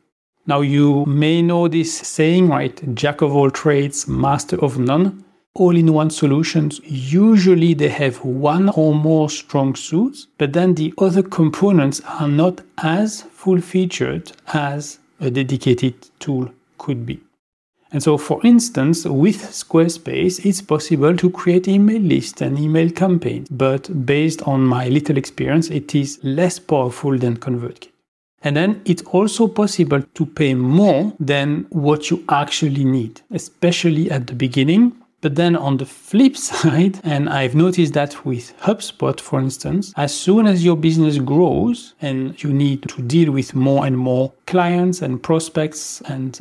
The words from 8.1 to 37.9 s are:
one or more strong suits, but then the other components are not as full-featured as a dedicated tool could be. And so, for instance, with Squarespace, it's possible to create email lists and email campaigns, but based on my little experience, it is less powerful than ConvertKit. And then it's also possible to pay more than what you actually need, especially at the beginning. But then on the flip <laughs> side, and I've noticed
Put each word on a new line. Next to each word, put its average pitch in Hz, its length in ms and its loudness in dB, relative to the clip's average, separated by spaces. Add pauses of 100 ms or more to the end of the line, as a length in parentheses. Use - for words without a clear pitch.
one 147 540 0
or 156 180 4
more 156 360 2
strong 135 440 -2
suits, 233 520 -4 (100)
but 139 160 -2
then 175 220 2
the 156 240 -4
other 190 240 2
components 165 800 2 (180)
are 147 80 -2
not 165 320 2 (220)
as 202 400 -2 (100)
full-featured 175 1000 -2 (200)
as 147 460 -6 (200)
a 139 120 -4
dedicated 131 640 -2 (240)
tool 127 320 -6 (260)
could 120 300 -8
be. - 120 -10 (720)
And 143 120 -4
so, 151 160 2
for - 260 -4
instance, 165 640 2
with 160 300 2
Squarespace, 165 1080 -2
it's 196 160 0
possible 156 560 0
to 180 140 2
create 180 380 0
email 208 340 4
lists 135 400 -2
and 135 160 -4
email 160 320 2
campaigns, 175 580 -2
but 135 560 -2
based 151 380 0
on 135 240 2
my 127 220 0
little 147 280 0
experience, 139 540 -2
it 151 240 -8
is 139 280 -2
less 165 360 -2
powerful 135 580 -2
than 120 220 -2
ConvertKit. 120 500 -8 (540)
And 147 140 -2
then 202 280 -2
it's 175 200 -2
also 214 440 0
possible 170 540 0
to - 240 -6
pay 143 280 -2
more 143 640 2
than 143 520 -2
what 151 400 0
you - 180 -2
actually 143 560 0
need, 127 460 -2
especially 170 800 -2
at 131 160 -4
the - 80 -12
beginning. 139 580 2 (300)
But 143 140 -2
then 170 200 2
on 139 220 -2
the 135 80 -6
flip 262 500 0
<laughs> - 160 -8
side, 170 500 2
and 147 280 -2
I've 135 240 -2
noticed 170 400 2